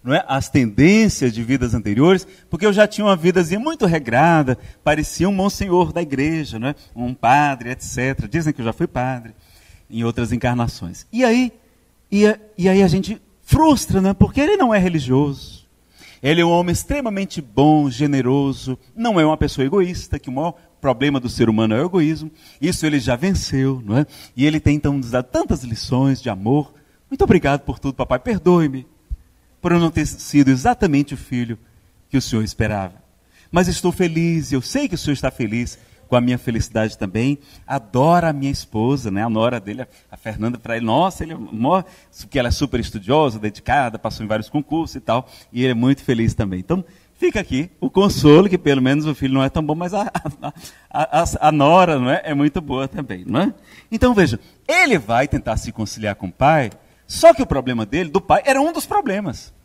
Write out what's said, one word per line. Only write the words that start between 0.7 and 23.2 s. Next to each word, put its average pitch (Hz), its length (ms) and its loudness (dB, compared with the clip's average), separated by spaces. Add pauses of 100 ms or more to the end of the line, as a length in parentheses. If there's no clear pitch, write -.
de 113 80 -6
vidas 120 320 -2
anteriores, 123 540 2 (220)
porque 170 160 -4
eu 214 60 4
já 208 160 4
tinha 208 160 -6
uma 202 120 4
vidazinha 175 440 0
muito 302 280 -2
regrada, 147 720 2 (240)
parecia 151 440 -2
um 202 60 0
monsenhor 185 580 0
da 170 120 -4
igreja, 143 560 -4
não 120 80 -4
é? 147 80 -6 (200)
Um 123 200 -8
padre, 135 560 0
et 127 100 -10
cetera. 127 460 -6
Dizem 151 260 -2
que - 80 -8
eu 113 40 -6
já 113 80 -2
fui 170 120 -4
padre 123 480 -8 (560)
em 113 140 -6
outras 117 280 -2
encarnações. 120 800 -4
E 247 140 0
aí, 240 260 2 (600)
e 208 160 4
a-, 214 120 2 (160)
e 180 140 2
aí 190 140 6
a 190 40 6
gente 190 320 0 (220)
frustra, 294 580 4
né? 190 140 2
Porque - 260 2
ele 320 160 2
não 269 160 2
é 214 60 4
religioso. 143 880 0 (560)
Ele 160 200 2
é 170 40 4
um 170 60 2
homem 175 220 0
extremamente 202 680 -6
bom, 143 480 2
generoso, 131 880 -2 (180)
não 226 240 0
é 156 60 4
uma 156 120 2
pessoa 143 280 -2
egoísta, 175 520 -2
que - 120 -12
o 127 40 -8
maior 160 200 -4 (280)
problema 135 380 0
do 120 100 -6
ser 113 200 2
humano 110 260 2
é 123 60 0
o 160 40 0
egoísmo. 156 460 -2 (300)
Isso 165 240 -2
ele 151 140 2
já 123 160 0
venceu, 135 720 -2